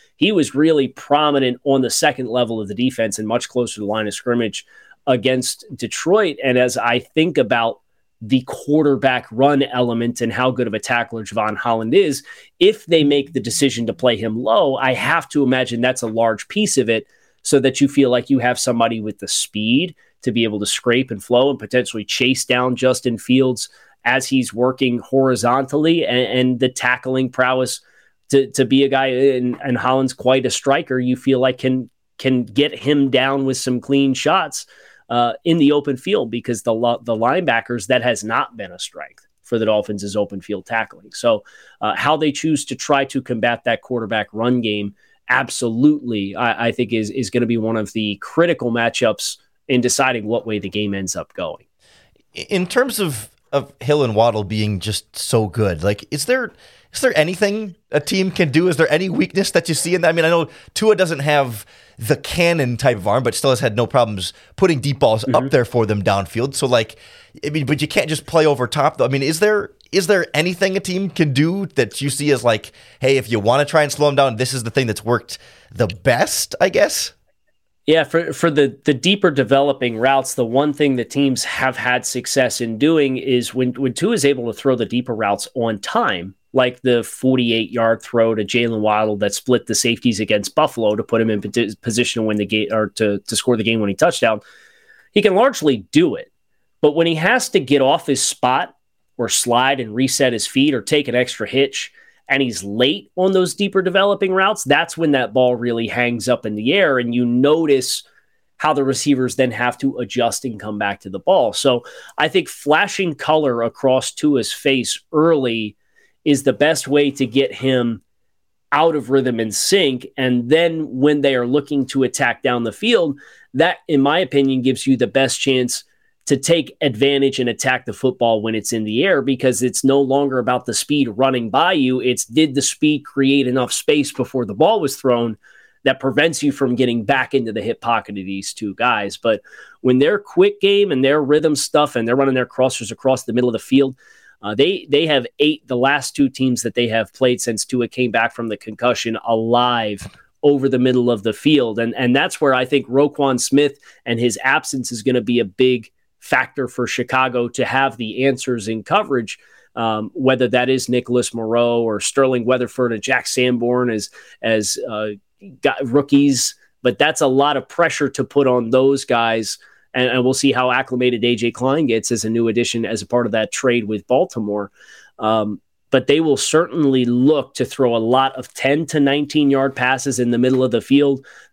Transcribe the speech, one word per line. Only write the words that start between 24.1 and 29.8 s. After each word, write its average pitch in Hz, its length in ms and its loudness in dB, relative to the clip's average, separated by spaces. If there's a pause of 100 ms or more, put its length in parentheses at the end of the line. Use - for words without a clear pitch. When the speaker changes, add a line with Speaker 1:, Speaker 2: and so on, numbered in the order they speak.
Speaker 1:
he's 127 260 0
working 123 460 0
horizontally, 135 1080 0
and, 123 320 0
and 127 220 2
the 131 80 2
tackling 127 600 -2
prowess 131 520 -2 (500)
to, 135 220 4
to 135 120 2
be 135 200 4
a 135 40 2
guy, 135 180 2
and, 127 580 0
and 123 120 -2
Holland's 131 360 0